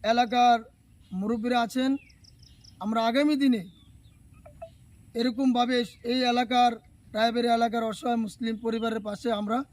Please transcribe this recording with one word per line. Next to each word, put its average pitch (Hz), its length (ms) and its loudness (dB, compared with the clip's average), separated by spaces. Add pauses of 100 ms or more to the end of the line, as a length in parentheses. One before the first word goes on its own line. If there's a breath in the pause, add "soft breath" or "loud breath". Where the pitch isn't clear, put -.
(120)
এলাকার 240 460 4 (600)
মুরব্বীরা 233 460 -2
আছেন। 262 240 -2 (920)
আমরা 220 240 -2
আগামী 285 340 2
দিনে 240 200 2 (1600)
এরকমভাবে 247 560 0 (360)
এই 254 80 0 (120)
এলাকার, 247 400 2 (440)
রায়বাড়ী 233 320 0 (100)
এলাকার 233 320 0
অসহায় 233 340 -4
মুসলিম 226 300 -6 (100)
পরিবারের 226 420 -4
পাশে 208 220 -6 (120)
আমরা 214 180 -2 (140)